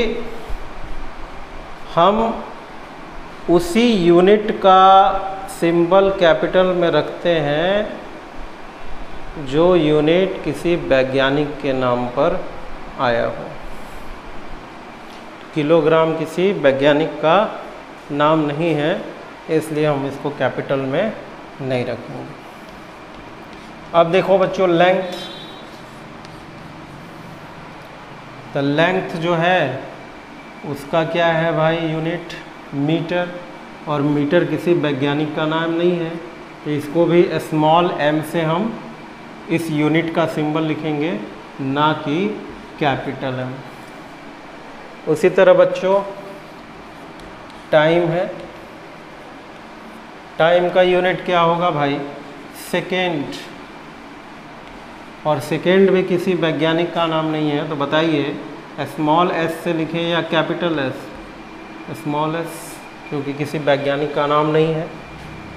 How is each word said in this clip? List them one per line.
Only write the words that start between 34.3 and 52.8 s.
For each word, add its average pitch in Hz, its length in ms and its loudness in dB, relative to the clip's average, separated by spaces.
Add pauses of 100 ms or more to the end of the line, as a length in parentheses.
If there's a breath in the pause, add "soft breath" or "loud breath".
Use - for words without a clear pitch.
किसी 156 320 2
वैज्ञानिक 143 600 0
का 160 100 0
नाम 165 260 0
नहीं 175 260 2
है, 165 120 -4 (540)
तो 151 60 -4
इसको 147 360 0
भी 170 160 8 (180)
स्मॉल 156 500 4 (140)
m 151 200 2
से 170 180 -2
हम 170 300 0 (800)
इस 165 200 0
यूनिट 151 440 2
का 165 140 2
सिंबल 151 360 0
लिखेंगे, 151 480 -2 (480)
ना 143 380 2
कि 165 280 0 (520)
कैपिटल 135 640 -2
एम। 127 120 -6 (1600)
उसी 156 180 4
तरह 185 240 8
बच्चों 185 480 4 (1700)
टाइम 165 360 6
है, 175 180 0 (2000)
टाइम 175 320 4
का 185 140 6
यूनिट 180 400 2
क्या 180 180 2
होगा 170 280 4
भाई, 143 280 0 (720)
सेकेंड, 180 540 0 (2000)